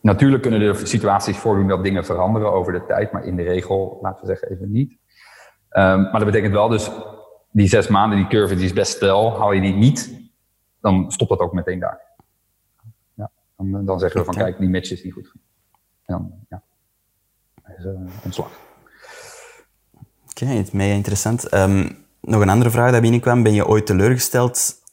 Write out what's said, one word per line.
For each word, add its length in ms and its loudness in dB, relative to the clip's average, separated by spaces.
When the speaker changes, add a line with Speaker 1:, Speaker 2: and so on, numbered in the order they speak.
Speaker 1:
natuurlijk 400 4
kunnen 200 0
er 260 0
situaties 500 0
voordoen 300 2
dat 160 0
dingen 220 -2
veranderen 460 0
over 220 -2
de 120 -6
tijd, 260 -2
maar 140 -8
in 100 -6
de 80 -4
regel, 580 -4
laten 200 -10
we 60 -10
zeggen, 240 -6
even 200 -10
niet. 280 -2
Ehm, 300 4
maar 180 0
dat 60 2
betekent 280 0
wel 160 2
dus, 220 -2
die 160 4
zes 200 4
maanden, 300 2
die 100 0
curve, 280 2
die 100 0
is 80 -2
best 180 0
steil. 480 0
Haal 120 2
je 100 2
die 140 0
niet, 440 2
dan 300 2
stopt 180 -2
dat 100 0
ook 140 -2
meteen 260 -6
daar. 220 -8
Ja, 180 -14
dan, 280 -4
dan 140 -2
zeggen 200 -2
we 60 -2
van, 80 -6
Speaker 2:
Oké. 100 -2
Speaker 1:
"Kijk, 140 -4
die 120 0
match 220 -2
is 120 -10
niet 100 -14
goed 140 -20
genoeg." 180 -20
En 80 -8
dan, 200 -8
ja, 120 -16
is, 80 -18
eh, 60 -8
ontslag. 260 -10
Speaker 2:
Oké, 160 -8
het 220 -2
is 60 -14
mega 200 0
interessant. 560 -2
Ehm, 400 2
nog 200 2
een 80 4
andere 200 4
vraag 220 2
die 100 4
binnenkwam. 420 2
Ben 100 4
je 140 2
ooit 180 2
teleurgesteld 880 0